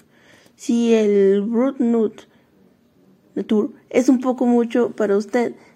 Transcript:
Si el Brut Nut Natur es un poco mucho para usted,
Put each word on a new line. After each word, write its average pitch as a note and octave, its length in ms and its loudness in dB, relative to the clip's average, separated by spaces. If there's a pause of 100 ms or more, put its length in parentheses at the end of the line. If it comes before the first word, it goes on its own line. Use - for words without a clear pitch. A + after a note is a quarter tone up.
(560)
Si A#3 380 0
el G3+ 480 2
Brut A#3 360 -2
Nut A#3 440 -2 (1120)
Natur G#3 380 -2 (180)
es B3+ 180 0
un B3+ 120 2
poco B3+ 260 -2
mucho A#3+ 440 0
para G3+ 260 -2
usted, A3 380 -4 (220)